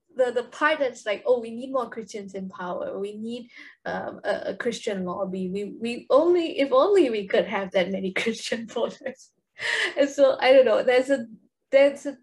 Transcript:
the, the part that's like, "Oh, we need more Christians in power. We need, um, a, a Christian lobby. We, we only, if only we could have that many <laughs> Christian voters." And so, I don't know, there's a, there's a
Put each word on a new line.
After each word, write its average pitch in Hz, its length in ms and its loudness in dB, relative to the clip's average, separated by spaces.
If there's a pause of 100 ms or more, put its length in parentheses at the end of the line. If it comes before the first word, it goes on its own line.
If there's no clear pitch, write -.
(160)
the, 247 160 2
the 240 120 -2
part 302 360 0
that's 247 260 -4
like, 202 200 -4
"Oh, 247 140 2
we 226 120 -8
need 247 200 -12
more 254 180 -2
Christians 202 460 -12
in 190 140 -10
power. 180 500 -8
We 202 180 -8
need, 233 320 -10 (360)
um, 185 380 -8
a, 196 280 -4
a 202 40 -10
Christian 202 500 -4
lobby. 190 440 -6
We, 202 300 -6
we 233 300 -8
only, 330 500 4
if 277 120 0
only 311 380 6
we 208 180 -4
could 202 180 2
have 196 260 -6
that 190 200 0
many 190 220 -4
<laughs> - 80 -4
Christian 226 460 -6
voters." - 640 -8 (640)
And 277 120 4
so, 269 300 4
I 254 120 4
don't 269 140 10
know, 214 180 2
there's 254 260 2
a, 247 160 0 (460)
there's 277 340 4
a 277 180 -8